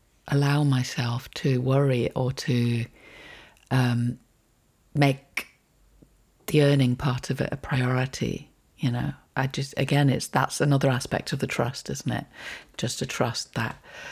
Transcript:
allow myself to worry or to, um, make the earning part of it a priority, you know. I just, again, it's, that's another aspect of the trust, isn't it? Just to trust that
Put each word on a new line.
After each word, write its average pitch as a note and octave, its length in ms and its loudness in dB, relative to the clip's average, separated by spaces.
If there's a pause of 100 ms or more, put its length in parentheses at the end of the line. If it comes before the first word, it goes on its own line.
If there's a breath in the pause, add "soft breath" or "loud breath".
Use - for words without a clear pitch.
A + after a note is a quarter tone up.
(280)
allow C#3+ 360 2
myself B2+ 680 0
to C3 260 0
worry C3 540 2
or C3 180 0
to, A#2+ 540 0 (840 loud breath)
um, A#2+ 480 2 (760)
make C#3 540 0 (1000)
the D3+ 160 4
earning C3+ 340 4
part C3 320 -4
of C3 140 -2
it - 100 -2
a - 60 -4
priority, B2+ 880 -2 (300)
you C3 120 0
know. B2 220 -2 (240)
I C3+ 100 2
just, C#3 300 -6
again, C#3 340 4
it's, - 160 -2
that's - 340 0
another C#3+ 300 4
aspect - 420 -2
of C#3 60 -4
the C#3 80 -2
trust, - 420 -4
isn't C#3 240 -6
it? - 140 -6 (500 loud breath)
Just - 220 -4
to B2+ 80 -4
trust - 480 -4
that A#2 220 -4 (360 loud breath)